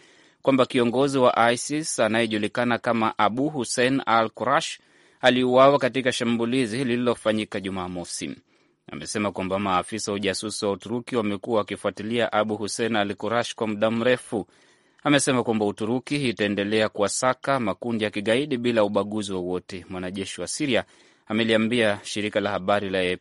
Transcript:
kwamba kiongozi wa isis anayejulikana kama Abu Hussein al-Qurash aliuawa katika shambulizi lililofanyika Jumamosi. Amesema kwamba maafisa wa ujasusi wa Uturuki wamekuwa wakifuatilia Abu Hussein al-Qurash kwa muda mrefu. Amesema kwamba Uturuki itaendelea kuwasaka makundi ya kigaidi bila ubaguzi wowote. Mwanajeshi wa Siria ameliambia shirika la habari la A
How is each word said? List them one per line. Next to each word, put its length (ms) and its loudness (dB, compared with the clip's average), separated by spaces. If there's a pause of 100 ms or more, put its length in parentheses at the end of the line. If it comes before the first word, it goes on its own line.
(420)
kwamba 240 4
kiongozi 520 2
wa 340 6
isis 480 -4
anayejulikana 800 0
kama 400 0
Abu 320 2
Hussein 560 0
al-Qurash 720 0 (420)
aliuawa 580 6
katika 320 0
shambulizi 680 0
lililofanyika 800 -2
Jumamosi. 760 -8 (560)
Amesema 400 -4
kwamba 280 -4
maafisa 520 -2
wa 40 -2
ujasusi 500 -4
wa 60 0
Uturuki 440 -6
wamekuwa 420 -2
wakifuatilia 760 -2
Abu 240 2
Hussein 380 -2
al-Qurash 600 -2
kwa 120 -2
muda 240 0
mrefu. 560 0 (560)
Amesema 400 2
kwamba 220 0
Uturuki 640 -2
itaendelea 600 0
kuwasaka 720 0
makundi 440 -2
ya 60 -2
kigaidi 480 0
bila 260 2
ubaguzi 500 -2
wowote. 560 -6
Mwanajeshi 520 -8
wa 60 -6
Siria 360 0 (440)
ameliambia 760 2
shirika 360 -4
la 100 0
habari 400 0
la 120 0
A 200 -2